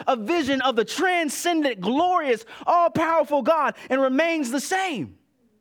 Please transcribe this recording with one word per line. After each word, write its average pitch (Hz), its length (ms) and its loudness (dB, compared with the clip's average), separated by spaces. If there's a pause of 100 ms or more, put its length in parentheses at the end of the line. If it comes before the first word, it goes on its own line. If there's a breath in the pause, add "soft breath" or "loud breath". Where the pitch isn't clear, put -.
a 262 100 2
vision 262 460 -2
of 254 140 0
the 220 100 2
transcendent, 320 960 0
glorious, 285 640 0 (220 loud breath)
all-powerful 320 760 2
God 277 320 -2 (160 loud breath)
and 262 100 0
remains 277 520 0
the 277 100 -2
same. 311 540 -4 (460)